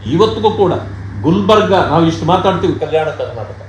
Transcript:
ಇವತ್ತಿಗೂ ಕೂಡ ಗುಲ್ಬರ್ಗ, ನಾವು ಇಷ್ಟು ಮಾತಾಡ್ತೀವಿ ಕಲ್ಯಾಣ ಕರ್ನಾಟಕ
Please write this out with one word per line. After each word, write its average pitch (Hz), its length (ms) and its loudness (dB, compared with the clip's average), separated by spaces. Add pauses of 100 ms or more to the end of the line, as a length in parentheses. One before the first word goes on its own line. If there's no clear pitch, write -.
(120)
ಇವತ್ತಿಗೂ 208 400 2
ಕೂಡ 185 220 0 (480)
ಗುಲ್ಬರ್ಗ, 196 520 2
ನಾವು 165 320 2
ಇಷ್ಟು 160 200 -2
ಮಾತಾಡ್ತೀವಿ 175 540 0
ಕಲ್ಯಾಣ 156 260 0
ಕರ್ನಾಟಕ 113 640 -8